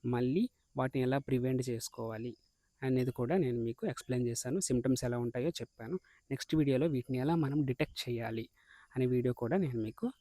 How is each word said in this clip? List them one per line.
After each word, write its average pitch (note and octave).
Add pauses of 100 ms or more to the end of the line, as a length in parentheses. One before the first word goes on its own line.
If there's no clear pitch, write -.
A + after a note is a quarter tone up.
మళ్ళీ B2+ (320)
వాటిని C3
ఎలా C3
ప్రివెంట్ B2+
చేసుకోవాలి A2+ (480)
అనేది C3
కూడా B2+
నేను B2
మీకు A#2
ఎక్స్‌ప్లెయిన్ B2
చేశాను, C#3
సిమ్టమ్స్ B2+
ఎలా A#2+
ఉంటాయో B2
చెప్పాను. A#2+ (320)
నెక్స్ట్ -
వీడియోలో C#3+
వీటిని B2+
ఎలా D3+
మనం D3
డిటెక్ట్ C3
చేయాలి A2+ (460)
అనే B2+
వీడియో B2
కూడా B2
నేను C3
మీకు G3+ (140)